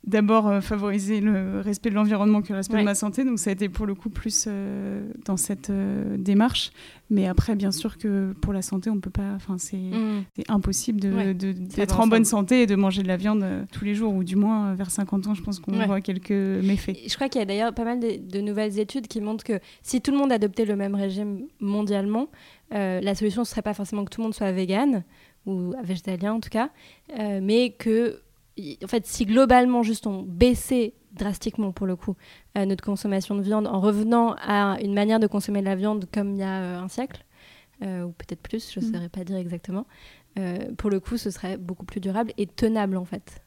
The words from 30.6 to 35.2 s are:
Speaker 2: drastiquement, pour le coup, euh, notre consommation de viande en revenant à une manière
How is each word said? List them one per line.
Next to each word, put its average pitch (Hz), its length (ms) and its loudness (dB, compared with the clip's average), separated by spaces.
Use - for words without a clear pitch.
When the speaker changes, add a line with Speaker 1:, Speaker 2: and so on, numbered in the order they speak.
Speaker 2:
drastiquement, 202 580 -4
pour 190 160 -4
le 185 80 0
coup, 185 200 -6
euh, 196 80 0
notre 190 180 -2
consommation 196 520 -2
de 202 60 0
viande 208 260 0
en 190 120 0
revenant 220 560 4
à 202 380 2
une 202 100 0
manière 214 280 4